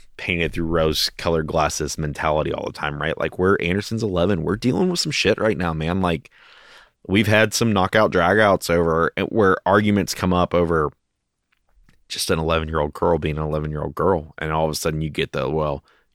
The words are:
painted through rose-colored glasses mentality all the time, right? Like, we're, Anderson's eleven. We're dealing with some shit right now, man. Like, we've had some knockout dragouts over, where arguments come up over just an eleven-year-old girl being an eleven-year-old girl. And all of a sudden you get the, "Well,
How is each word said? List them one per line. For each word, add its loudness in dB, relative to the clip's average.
painted -2
through -4
rose-colored -2
glasses -2
mentality -2
all -8
the -8
time, -6
right? -4
Like, -6
we're, 4
Anderson's -4
eleven. 0
We're -2
dealing 0
with -4
some -4
shit 0
right 0
now, -2
man. -2
Like, -2
we've 2
had 4
some 2
knockout 2
dragouts 4
over, 2
where 4
arguments 2
come 0
up 2
over 2
just -4
an 0
eleven-year-old -2
girl 2
being -4
an -4
eleven-year-old -4
girl. -2
And -4
all 0
of 0
a -4
sudden -2
you -4
get -4
the, -2
"Well, -2